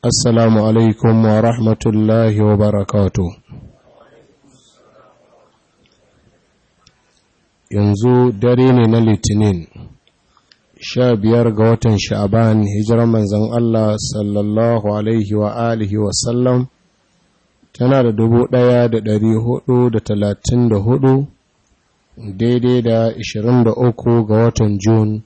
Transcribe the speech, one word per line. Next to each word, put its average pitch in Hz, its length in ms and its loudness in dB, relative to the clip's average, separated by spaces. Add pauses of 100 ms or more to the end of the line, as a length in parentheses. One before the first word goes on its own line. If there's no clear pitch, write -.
السلام 117 520 2
عليكم 110 680 2
ورحمة 110 600 0
الله 110 480 2 (100)
وبركاته. 101 840 0 (4000)
Yanzu 113 680 2
dare 123 340 2
ne 120 140 4
na 113 120 2
Litinin, 104 680 0 (1120)
sha 123 360 0
biyar 113 400 2
ga 107 140 0
watan 113 280 0
Sha'aban, 107 680 0
hijirar 107 440 0
manzon 107 500 0
Allah 110 400 0
sallallahu 104 960 -2
alaihi 107 400 -2
wa 107 220 -2 (160)
alihi 107 260 -4
wa 104 160 -2
sallam, 123 540 -2 (1040)
tana 131 300 0
da 117 80 0
dubu 113 360 0
ɗaya 123 440 2
da 113 80 -2
ɗari 107 340 0 (100)
hudu 123 460 0
da 113 100 -2
talatin 104 680 -2
da 110 80 0
hudu, 135 500 0 (1080)
daidai 123 440 0
da 113 360 0
ishirin 113 460 0
da 113 100 2
uku 117 540 0
ga 107 80 0
watan 113 420 0
Jun 107 480 0